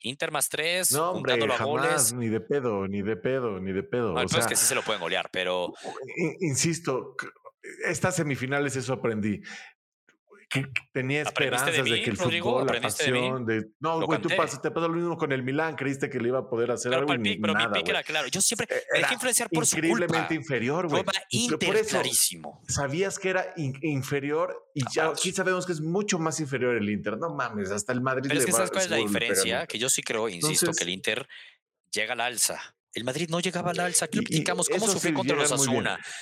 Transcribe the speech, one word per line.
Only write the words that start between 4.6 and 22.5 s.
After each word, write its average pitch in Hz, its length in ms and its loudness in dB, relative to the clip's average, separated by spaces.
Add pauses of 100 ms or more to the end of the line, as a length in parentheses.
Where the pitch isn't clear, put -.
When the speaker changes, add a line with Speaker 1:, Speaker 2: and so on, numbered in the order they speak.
Speaker 1:
se 135 80 2
lo 117 80 0
pueden 104 180 -2
golear, 87 300 0
pero 90 420 0 (440)
Speaker 2:
i-, 170 320 -2
insisto, 143 720 0
c-, - 80 -8 (560)
estas 180 320 0
semifinales 143 600 0
eso 127 180 -2
aprendí. 107 460 0 (1120)
Que, 139 140 -2
que 135 180 -6 (100)
tenía 139 300 0
Speaker 1:
¿Aprendiste 135 480 2
de - 0 -
Speaker 2:
esperanzas 160 60 2
de 139 60 4 (140)
Speaker 1:
mí, - 80 0
Speaker 2:
que 117 60 0
el 101 80 0
Speaker 1:
Rodrigo? 170 320 0
Speaker 2:
fútbol, 247 160 2
la 120 60 2
Speaker 1:
¿Aprendiste 117 340 0
de 131 60 2
mí? 123 80 2
Speaker 2:
pasión, 127 260 -2
de, 110 200 0 (140)
no, 160 200 0
Speaker 1:
Lo - 60 0
Speaker 2:
güey, 160 140 2
tú 170 80 0
Speaker 1:
canté. 175 140 4
Speaker 2:
pasas, 143 180 -2
te 156 100 -2
pasa 165 160 0
lo 165 60 0
mismo 170 240 -2
con 151 160 0
el 131 100 0
Milan, 143 340 -2
creíste 135 340 -2
que 127 100 -2
le 117 80 0
iba 131 120 0
a 107 60 -6
poder 117 240 0
hacer 120 200 -2
Speaker 1:
Pero 131 100 2
Speaker 2:
algo 147 80 0
Speaker 1:
para - 80 2
Speaker 2:
y 120 40 -2
Speaker 1:
el - 20 -2
Speaker 2:
ni 208 80 2
Speaker 1:
pick, 214 100 -2
pero 160 140 2
mi - 60 2
Speaker 2:
nada, 202 120 0
Speaker 1:
pick 180 120 2
Speaker 2:
güey. 196 60 -2
Speaker 1:
era 175 120 0
claro. 151 260 -2
Yo 185 140 0
siempre 226 260 0
Speaker 2:
Eh, - 60 -2
Speaker 1:
me - 240 0
dejé - 80 -
Speaker 2:
era 139 80 2
Speaker 1:
influenciar 240 340 0
por 156 180 2
su - 100 2
Speaker 2:
increíblemente 165 420 4 (100)
Speaker 1:
culpa. 165 60 2
Speaker 2:
inferior, 139 500 0
Speaker 1:
Yo 165 60 0
Speaker 2:
güey. 175 140 2
Speaker 1:
iba 190 80 -2 (180)
Speaker 2:
Y 240 180 0
por 156 140 0
Speaker 1:
Inter 190 140 4
Speaker 2:
eso 214 120 2
Speaker 1:
clarísimo. 120 800 0